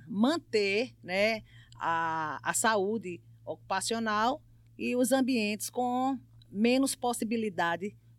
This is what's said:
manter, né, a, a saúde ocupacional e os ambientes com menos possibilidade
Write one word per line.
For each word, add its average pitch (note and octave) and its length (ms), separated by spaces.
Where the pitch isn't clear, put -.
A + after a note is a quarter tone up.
manter, G#3+ 960
né, G#3 400
a, D#3+ 640
a E3+ 100
saúde G3 640
ocupacional A3 1000
e A#3+ 180
os B3 160
ambientes A#3 600
com B3 480
menos B3 420
possibilidade G#3 1000